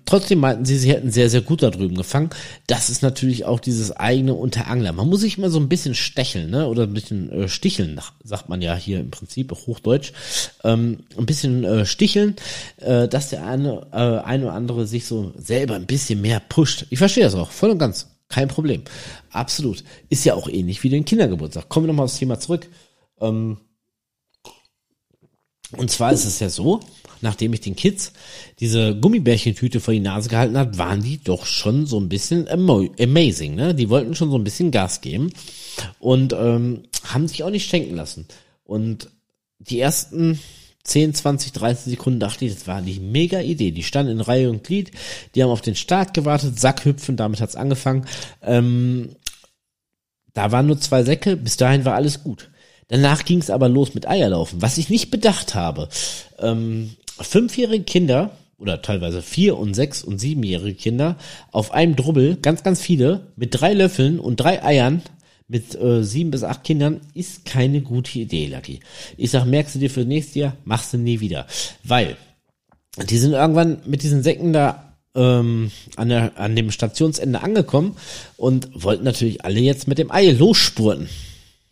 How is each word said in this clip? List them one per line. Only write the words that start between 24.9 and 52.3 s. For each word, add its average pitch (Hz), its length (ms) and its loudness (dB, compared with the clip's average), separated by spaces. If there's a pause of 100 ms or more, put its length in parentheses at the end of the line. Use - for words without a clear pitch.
und 123 160 -4
zwar 117 220 2
ist 98 120 0
es 101 140 -4
ja 98 100 -2
so, 220 300 0 (420)
nachdem 110 320 -2
ich 107 80 -4
den 95 140 -8
Kids - 380 -2 (460)
diese 110 360 2
Gummibärchentüte 120 840 2
vor 113 140 0
die 110 60 2
Nase 101 300 -4
gehalten 113 280 2
hat, 117 200 0
waren 92 260 -2
die 143 200 -4
doch 90 220 -2
schon 135 400 0
so 117 140 -2
ein 92 100 -2
bisschen 143 380 -2
amo-, 151 420 2 (100)
amazing, 120 560 2
ne? 160 200 0
Die 117 140 2
wollten 131 260 2
schon 151 160 0
so 131 60 2
ein 110 60 0
bisschen 156 280 -2
Gas 95 300 -2
geben 113 300 -4 (680)
und, 131 340 2
ähm, 117 500 0 (200)
haben 151 240 -2
sich 156 160 -8
auch 185 80 -4
nicht 202 180 -4
schenken 147 260 -2
lassen. 82 320 -12 (360)
Und 110 460 -6 (500)
die 117 200 -6
ersten 160 600 0 (440)
zehn, 151 300 2
zwanzig, 143 380 -2
dreißig 120 400 -2
Sekunden 123 280 -2
dachte 104 260 -4
ich, 107 80 -4
das - 120 -14
war 98 160 -6
die 95 180 -6
mega 165 420 -2
Idee. 135 300 -2
Die 82 120 -8
standen 139 300 -2
in 113 80 -2
Reihe 127 280 2
und 107 140 -4
Glied, 190 280 -4 (440)
die 131 80 4
haben 123 80 4
auf 113 100 0
den 104 140 -4
Start 185 400 -2
gewartet, 143 440 0
Sackhüpfen, 135 560 2
damit 107 260 -2
hat's - 140 -4
angefangen. 131 520 -2 (340)
Ähm, 123 680 2 (1200)
da 104 180 -2
waren 127 140 4
nur 147 140 2
zwei 127 240 2
Säcke, 165 320 2
bis 120 220 -4
dahin 131 280 4
war 127 80 2
alles 143 300 0
gut. - 260 -10 (380)